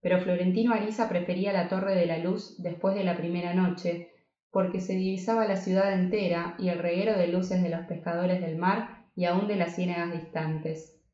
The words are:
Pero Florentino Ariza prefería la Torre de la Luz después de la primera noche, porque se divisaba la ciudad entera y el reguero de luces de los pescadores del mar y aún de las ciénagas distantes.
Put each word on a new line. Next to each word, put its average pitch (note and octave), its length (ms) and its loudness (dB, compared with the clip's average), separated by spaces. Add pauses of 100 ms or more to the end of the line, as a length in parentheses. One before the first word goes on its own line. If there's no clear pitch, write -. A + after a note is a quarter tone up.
Pero F3+ 200 2
Florentino F#3 540 2
Ariza G#3+ 340 0
prefería F#3 440 0
la F3+ 160 0
Torre F#3+ 260 0
de E3+ 120 4
la D#3+ 120 0
Luz - 440 -4
después F3+ 320 0
de G3 100 0
la F3 120 2
primera F3 380 -2
noche, F3 580 0 (380)
porque F#3 300 0
se F#3+ 140 -4
divisaba F#3+ 520 0
la G3 100 0
ciudad F#3+ 360 2
entera F3+ 680 0
y F#3 100 -2
el E3+ 100 0
reguero F#3+ 380 0
de F3 120 4
luces F3+ 340 2
de E3 80 2
los E3 160 -4
pescadores F3 540 -2
del E3 160 -4
mar G3 580 -2
y F3 100 -2
aún F#3 240 2
de G3+ 80 0
las E3+ 180 0
ciénagas E3+ 380 -2
distantes. D#3+ 840 -6 (180)